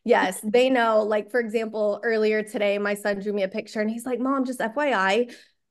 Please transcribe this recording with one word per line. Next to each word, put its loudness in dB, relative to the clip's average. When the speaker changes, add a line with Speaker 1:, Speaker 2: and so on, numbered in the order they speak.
Speaker 1:
yes, 2
Speaker 2:
<laughs> -14
Speaker 1:
they 4
know. 4
Like, -2
for 0
example, -2
earlier 2
today, -2
my -2
son -4
drew -4
me 0
a -2
picture, -6
and 0
he's -8
like, -4
"Mom, 0
just -6
F -4
Y 0
I, 2